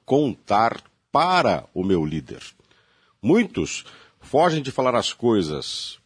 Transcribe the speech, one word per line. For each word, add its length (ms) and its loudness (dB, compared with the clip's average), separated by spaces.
contar 800 0
para 520 2
o 100 -4
meu 200 2
líder". 380 -8
Muitos 640 0
fogem 420 2
de 80 -8
falar 240 0
as 180 -2
coisas 920 -2